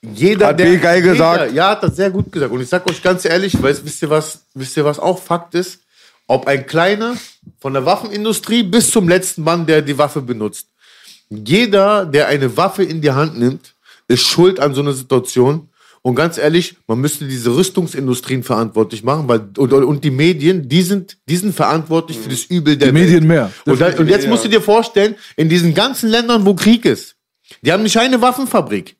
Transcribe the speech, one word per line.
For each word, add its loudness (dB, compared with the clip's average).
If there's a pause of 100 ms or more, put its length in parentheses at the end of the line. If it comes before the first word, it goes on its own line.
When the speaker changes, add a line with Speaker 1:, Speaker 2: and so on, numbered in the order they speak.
Speaker 1:
Jeder, 2
Speaker 2:
Hat 0
Speaker 1:
der, 4
Speaker 2:
Bill 6
geil 2
Speaker 1:
jeder, 4
Speaker 2:
gesagt. 2
Speaker 1:
ja, 2
hat -4
das -6
sehr -2
gut -6
gesagt. -4
Und -6
ich -10
sag -2
euch -8
ganz 0
ehrlich, 0
weil, 2
wisst -12
ihr -6
was, -2 (140)
wisst -10
ihr, 0
was -2
auch -2
Fakt -6
ist? -6 (480)
Ob -2
ein -2
kleiner, -2 (440)
von -8
der -2
Waffenindustrie -2
bis 0
zum 2
letzten 0
Mann, -2
der 2
die -6
Waffe -2
benutzt. -8 (640)
Jeder, 2
der 2
eine -2
Waffe 0
in -6
die 0
Hand -2
nimmt, -4 (340)
ist 0
schuld 4
an 0
so -2
einer -2
Situation. 0 (340)
Und -2
ganz -2
ehrlich, 0 (100)
man -2
müsste -4
diese -4
Rüstungsindustrien -2
verantwortlich -2
machen, -2
weil, 0 (160)
und, 2
und, 4
und -2
die 0
Medien, 0
die 2
sind, -4 (100)
die -2
sind -4
verantwortlich -2
für -12
das -8
Übel 0
der 4
Speaker 3:
Die 2
Speaker 1:
Welt. 6
Speaker 3:
Medien 4
mehr. 2 (140)
Speaker 1:
Und, 2
da, 4 (100)
und -4
jetzt 2
Speaker 2:
Ja. -2
Speaker 1:
musst 0
du -2
dir 4
vorstellen, 0 (200)
in 0
diesen 2
ganzen -2
Ländern, 2
wo 4
Krieg 2
ist, -2 (460)
die 0
haben 0
nicht 0
eine 2
Waffenfabrik. -2